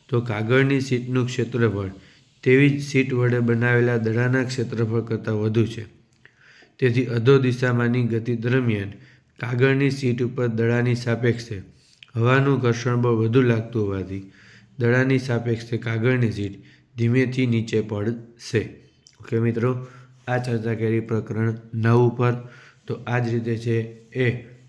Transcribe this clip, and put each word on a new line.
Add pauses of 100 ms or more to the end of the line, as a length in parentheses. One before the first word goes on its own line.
તો
કાગળની
શીટનું
ક્ષેત્રફળ (520)
તેવી
જ
શીટ
વડે
બનાવેલા
દડાના
ક્ષેત્રફળ
કરતાં
વધુ
છે. (920)
તેથી
અધો
દિશામાંની
ગતિ
દરમિયાન (480)
કાગળની
શીટ
ઉપર
દડાની
સાપેક્ષે (520)
હવાનું
ઘર્ષણ
બળ
વધુ
લાગતું
હોવાથી (460)
દડાની
સાપેક્ષે
કાગળની
શીટ (320)
ધીમેથી
નીચે
પડશે. (600)
ઓકે
મિત્રો, (420)
આ
ચર્ચા
કરી
પ્રકરણ (180)
નવ
ઉપર. (360)
તો (120)
આ
જ
રીતે
છે (320)
એ (220)